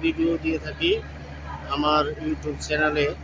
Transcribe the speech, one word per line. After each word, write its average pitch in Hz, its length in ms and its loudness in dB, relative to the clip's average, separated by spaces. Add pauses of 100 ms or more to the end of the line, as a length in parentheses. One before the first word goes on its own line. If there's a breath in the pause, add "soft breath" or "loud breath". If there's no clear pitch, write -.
ভিডিও 165 260 2 (120)
দিয়ে 160 220 0
থাকি 156 260 0 (840)
আমার 151 280 6 (220)
YouTube 151 420 -4
চ্যানেলে। 151 380 2 (180)